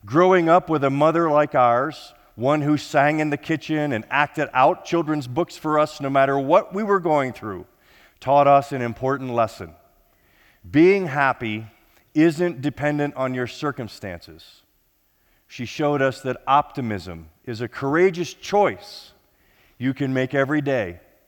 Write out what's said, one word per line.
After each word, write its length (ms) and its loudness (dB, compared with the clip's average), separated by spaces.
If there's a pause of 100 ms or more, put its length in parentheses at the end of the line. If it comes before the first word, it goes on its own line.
Growing 460 4
up 220 4
with 120 0
a 60 2
mother 400 2
like 240 2
ours, 640 0 (180)
one 280 0
who 160 2
sang 420 2
in 100 0
the 80 -2
kitchen 560 -4
and 160 -4
acted 440 -2
out 320 2
children's 420 -4
books 280 -4
for 220 -2
us 240 -2
no 80 -4
matter 300 2
what 340 2
we 80 -4
were 180 0
going 320 0
through, 360 -12 (520)
taught 280 4
us 240 4
an 100 -6
important 480 -4
lesson. 460 -4 (920)
Being 380 4
happy 640 -2 (480)
isn't 460 0
dependent 520 -4
on 220 -4
your 100 -4
circumstances. 1160 -12 (840)
She 200 -12
showed 360 -2
us 200 -2
that 260 -6
optimism 840 -2 (160)
is 160 -10
a 60 -8
courageous 680 -2
choice 760 -4 (680)
you 160 -4
can 180 -4
make 220 -2
every 280 0
day 400 -4 (260)